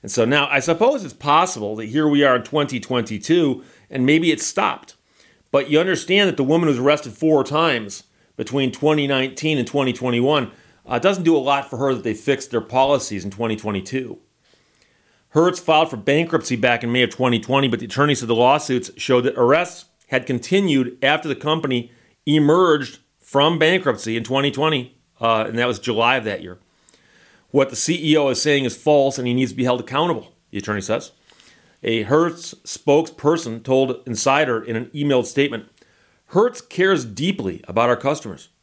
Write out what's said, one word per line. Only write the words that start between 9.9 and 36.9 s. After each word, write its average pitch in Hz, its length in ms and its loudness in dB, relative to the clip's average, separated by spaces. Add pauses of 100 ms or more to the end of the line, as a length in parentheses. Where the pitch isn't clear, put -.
twenty-one. 123 580 0 (340)
Uh, 123 100 -6
it 120 60 0
doesn't 185 220 0
do 160 140 4
a - 0 -
lot 139 320 0
for 127 80 -10
her 135 160 0
that 113 100 -6
they 113 100 -2
fixed - 380 -4
their 120 80 0
policies 123 640 0
in 98 80 -8
twenty 110 240 -4
twenty-two. 107 640 -8 (1120)
Hertz 175 300 2
filed 160 300 2
for 123 80 -8
bankruptcy 151 580 0
back 120 280 0
in 117 80 -2
May 123 120 2
of 120 80 0
twenty 123 280 0
twenty, 135 280 0
but 117 120 0
the 117 60 -8
attorney 139 300 0
said 120 120 -8
the 113 80 2
lawsuits 127 600 2
showed 123 240 2
that 123 160 -2
arrests 143 480 2 (220)
had 127 180 -4
continued 139 800 0
after 156 240 0
the 139 80 -4
company 143 560 -4 (340)
emerged 151 720 2 (200)
from 156 380 2
bankruptcy 151 600 0
in 117 60 -6
twenty 135 280 -2
twenty, 135 460 -4 (240)
uh, 113 260 2
and 113 100 -6
that 123 100 0
was 107 120 -2
July 120 380 0
of 117 60 -4
that 104 180 -6
year. 87 180 -16 (920)
"What 135 180 2
the 127 60 -12
C 156 360 -2
E 151 60 6
O 143 120 2
is 123 120 -2
saying 143 240 2
is 117 100 -4
false, 139 440 2
and 123 80 -2
he 120 80 0
needs 131 160 0
to - 60 -12
be 127 60 -2
held 123 180 0
accountable," 139 520 -4 (160)
the 104 80 -10
attorney 101 240 -4
says. 107 300 -6 (760)
A 113 180 0
Hertz 165 500 0 (100)
spokesperson 147 960 -2
told 131 460 0
Insider 127 560 0
in 117 120 -6
an 120 180 -6
emailed 143 320 2
statement, 131 420 -2 (600)
"Hertz 233 340 0
cares 180 420 0